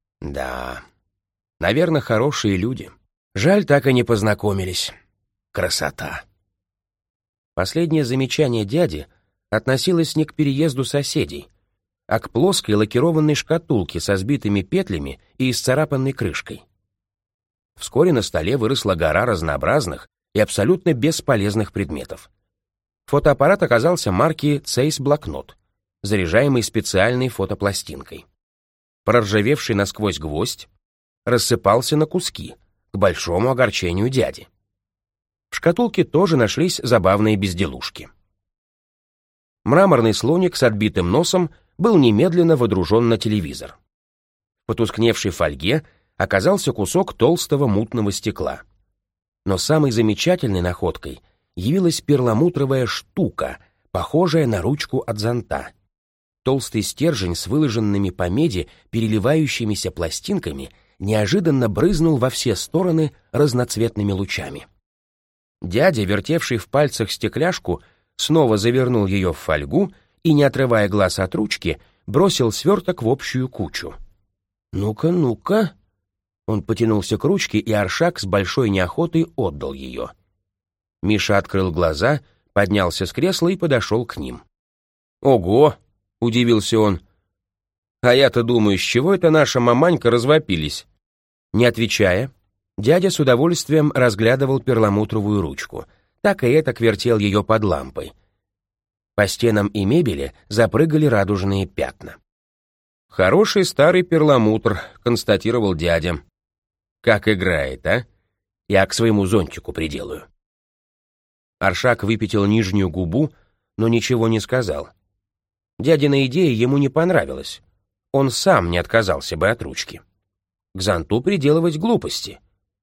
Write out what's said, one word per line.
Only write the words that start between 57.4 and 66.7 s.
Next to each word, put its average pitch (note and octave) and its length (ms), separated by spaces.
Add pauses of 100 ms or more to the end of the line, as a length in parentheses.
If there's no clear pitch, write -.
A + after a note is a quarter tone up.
выложенными G#2 640
по F2+ 180
меди G2+ 400 (220)
переливающимися A2+ 1000
пластинками D#2+ 800 (280)
неожиданно A2+ 720
брызнул D#3 480
во A#2+ 100
все - 260
стороны D#3+ 580 (200)
разноцветными A2+ 800
лучами. - 540 (960)
Дядя, A#2 420
вертевший G#2 540
в - 100
пальцах C3+ 420